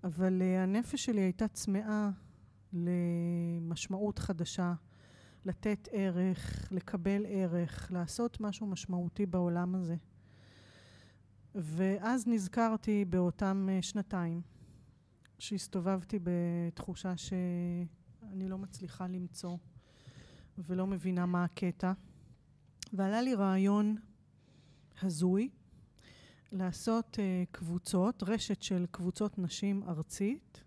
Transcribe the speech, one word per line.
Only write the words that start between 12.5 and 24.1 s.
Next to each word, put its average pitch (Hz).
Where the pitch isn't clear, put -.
באותם, 190
אה, 190
שנתיים, 175
שהסתובבתי 190
בתחושה 175
שאני 180
לא 190
מצליחה 190
למצוא 180
ולא 185
מבינה 180
מה 180
הקטע. 180
ועלה 196
לי 254
רעיון 202